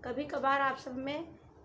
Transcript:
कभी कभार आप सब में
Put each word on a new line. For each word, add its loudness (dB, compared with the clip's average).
कभी -2
कभार 4
आप 2
सब -8
में -6